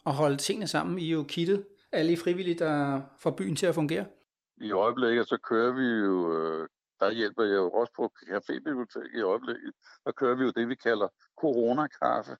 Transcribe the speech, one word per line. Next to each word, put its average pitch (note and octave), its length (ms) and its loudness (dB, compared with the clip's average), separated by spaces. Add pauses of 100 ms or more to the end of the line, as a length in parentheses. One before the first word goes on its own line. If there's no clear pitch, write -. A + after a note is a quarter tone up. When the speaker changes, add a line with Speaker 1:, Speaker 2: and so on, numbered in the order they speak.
Speaker 1:
at C#3+ 80 0
holde C#3+ 240 2
tingene G3 300 -2
sammen. F3 320 -2
I E3 80 -4
er D#3+ 60 0
jo D#3 100 0
kittet, F3 420 0 (260)
alle D#3+ 200 2
I E3+ 40 2
frivillige, F3 440 -2
der C#3+ 420 0 (180)
får E3 120 -2
byen F#3+ 240 -4
til F#3+ 100 0
at E3 100 2
fungere. E3 300 -2 (520)
Speaker 2:
I G#2+ 140 -8
øjeblikket, A#2 560 2
så - 100 0
kører A#2+ 360 2
vi C3 120 0 (200)
jo, F2+ 280 2
øh, D#2+ 340 -2 (320)
der G2 120 2
hjælper A2+ 320 -2
jeg G2+ 120 4
jo F#2 160 2
også A#2 240 0
på A#2+ 240 -4
Cafébiblioteket C3 960 -6
i A#2 40 -2
øjeblikket. A#2+ 520 -2 (320)
Der B2 60 -4
kører B2 240 0
vi B2+ 80 0
jo A#2+ 80 2
det, A#2 180 -2
vi B2+ 60 -6
kalder G#2+ 320 0 (320)
coronakaffe. B2+ 1000 0